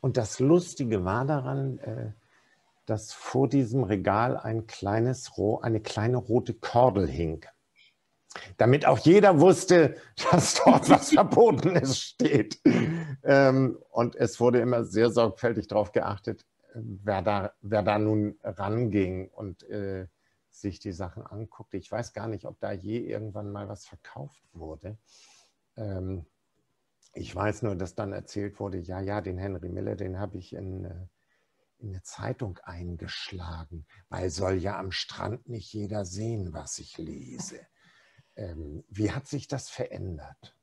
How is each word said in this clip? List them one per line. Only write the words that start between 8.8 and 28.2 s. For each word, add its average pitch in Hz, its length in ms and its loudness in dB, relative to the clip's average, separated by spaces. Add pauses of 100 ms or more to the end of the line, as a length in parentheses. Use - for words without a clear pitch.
auch 143 120 6
jeder 185 420 8
wusste, 170 560 6 (200)
<laughs> - 140 -2
dass - 340 4
dort - 260 8
was - 220 6
Verbotenes 180 880 6
steht. - 600 0 (600)
Ähm, 135 560 6 (120)
und 117 260 0
es - 240 0
wurde 120 200 6
immer 117 240 0
sehr 107 260 2
sorgfältig 110 580 0
darauf 104 240 0
geachtet, - 540 -4 (280)
wer 101 480 -4
da, 101 300 -2 (100)
wer 104 200 0
da 104 160 2
nun 107 440 0
ranging 98 880 -2
und, 98 360 -14
äh, 98 440 -10 (400)
sich - 320 -10
die 101 120 -10
Sachen 92 340 -12
anguckte. 107 500 -14
Ich - 160 -12
weiß - 220 -8
gar 107 140 -10
nicht, 107 180 -10
ob 92 140 -16
da 101 120 -6
je 101 260 -8
irgendwann 104 540 -8
mal 101 160 -10
was 101 160 -14
verkauft - 580 -20 (120)
wurde. 82 420 -14 (800)
Ähm, 95 500 -8 (880)
ich - 200 -12
weiß 101 280 -2
nur, 101 140 -4
dass 90 180 -8
dann 101 180 -8
erzählt 101 480 -10